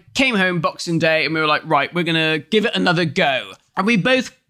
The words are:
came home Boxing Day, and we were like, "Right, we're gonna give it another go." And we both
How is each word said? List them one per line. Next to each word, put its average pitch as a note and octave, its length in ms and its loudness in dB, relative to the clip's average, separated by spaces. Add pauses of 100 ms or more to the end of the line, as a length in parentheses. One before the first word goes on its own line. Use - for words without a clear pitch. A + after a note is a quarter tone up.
(140)
came B3+ 220 0
home F#3 240 0
Boxing E3+ 380 -2
Day, D#3+ 260 2
and D3+ 100 -2
we D#3+ 60 0
were D#3 80 0
like, D3+ 180 0
"Right, C#3+ 260 0
we're F3 120 -2
gonna D#3+ 340 0
give G#3 260 0
it A3+ 120 -4
another F3+ 280 0
go." C3 480 -2 (240)
And F#3+ 100 -2
we A#3 100 2
both B3+ 380 0 (160)